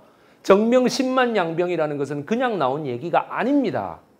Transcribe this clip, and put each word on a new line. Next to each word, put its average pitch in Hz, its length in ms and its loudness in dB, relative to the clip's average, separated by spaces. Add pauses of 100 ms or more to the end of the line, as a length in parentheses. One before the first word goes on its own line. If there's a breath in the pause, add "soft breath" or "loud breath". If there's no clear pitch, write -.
(420 soft breath)
정명 233 460 4
십만 254 480 0
양병이라는 165 640 -2
것은 143 280 -6
그냥 233 320 -2
나온 143 300 -2
얘기가 143 500 -4
아닙니다. 160 640 -2 (200)